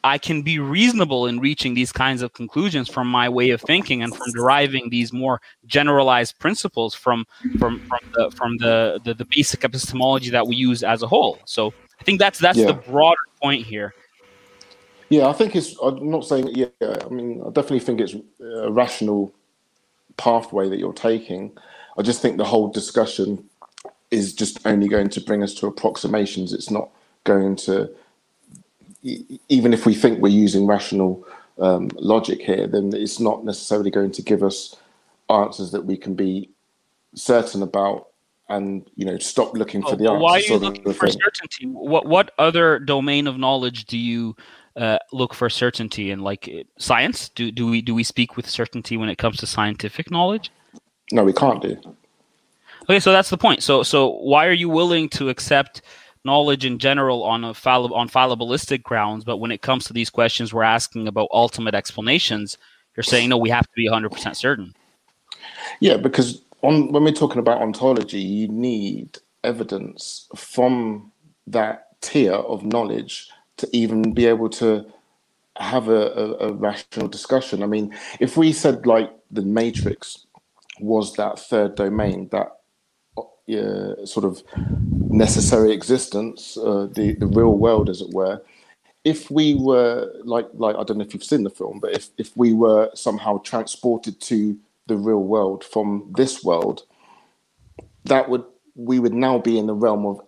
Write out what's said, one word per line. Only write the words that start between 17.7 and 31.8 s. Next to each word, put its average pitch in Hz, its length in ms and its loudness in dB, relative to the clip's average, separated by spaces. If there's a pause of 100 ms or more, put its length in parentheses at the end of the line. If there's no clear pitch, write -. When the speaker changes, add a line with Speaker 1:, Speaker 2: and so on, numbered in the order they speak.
Speaker 2:
think 117 200 -4
it's - 140 -4 (260)
a 113 300 -8
rational 107 640 -2 (840)
pathway 113 520 0
that 98 100 -4
you're 95 140 -4
taking. 110 600 -4 (460)
I 104 40 -2
just 120 200 0
think - 140 0
the 104 80 0
whole 107 240 2
discussion 104 760 -2 (680)
is 101 220 -2
just - 340 -6
only 101 220 2
going 101 220 2
to 98 100 -8
bring 104 220 -2
us 98 120 -4
to - 120 -6
approximations. 101 840 -4
It's - 180 -10
not 107 180 -4 (360)
going 98 320 2
to, 98 340 -2 (1120)
e-, 135 360 -10 (100)
even 120 240 6
if 113 140 2
we 107 80 6
think 113 260 4
we're 101 80 6
using 101 380 6
rational, 98 600 0 (320)
um, 92 380 2